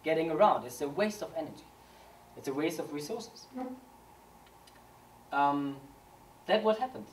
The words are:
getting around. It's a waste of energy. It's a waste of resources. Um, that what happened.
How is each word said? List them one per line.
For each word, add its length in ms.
getting 260
around. 360
It's 160
a 80
waste 320
of 160
energy. 260
It's 140
a 40
waste 260
of 120
resources. 540
Um, 460
that 160
what 160
happened. 360